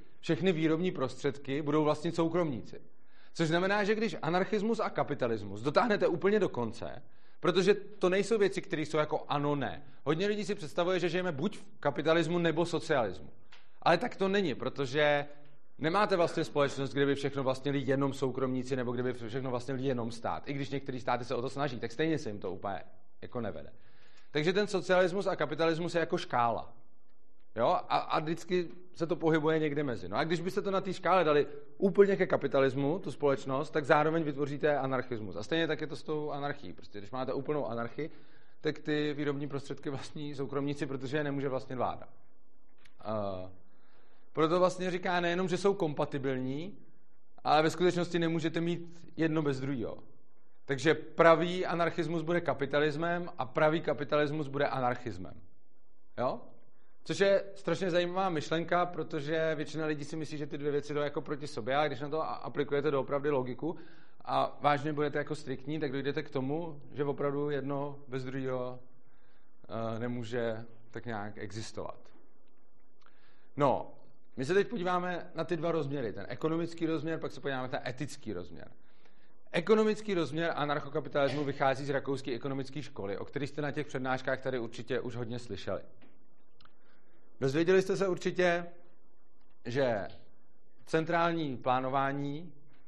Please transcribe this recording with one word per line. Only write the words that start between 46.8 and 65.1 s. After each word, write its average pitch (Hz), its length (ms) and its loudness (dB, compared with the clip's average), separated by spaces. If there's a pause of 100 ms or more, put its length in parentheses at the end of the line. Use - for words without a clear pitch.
ale 147 180 6
ve 160 80 6
skutečnosti 175 500 2
nemůžete 165 420 2
mít 170 560 -2
jedno 160 240 4
bez 139 180 2
druhého. 127 380 -2 (720)
Takže 139 260 6
pravý 170 720 8
anarchismus 165 560 0
bude 170 200 2
kapitalismem 151 960 2
a 131 80 -2
pravý 156 360 4
kapitalismus 147 640 2
bude 139 200 2
anarchismem. 120 640 -2 (840)
Jo? 139 240 0 (640)
Což - 160 0
je 196 240 6 (120)
strašně 170 360 0
zajímavá 175 380 2
myšlenka, 170 560 2
protože 160 680 0
většina 151 300 -4
lidí 151 200 -2
si 160 100 -8
myslí, 156 220 -4
že 147 100 -4
ty 147 100 -6
dvě 143 140 -2
věci 147 220 0
jdou 147 80 0
jako 147 200 -2
proti 143 260 -6
sobě, 127 280 -2
a 151 120 4
když 131 120 -4
na 143 100 -6
to 156 120 0
a-, 147 40 -2
aplikujete 139 640 0
doopravdy 139 380 2
logiku 131 460 0 (500)
a 131 360 0
vážně 147 320 4
budete 147 240 0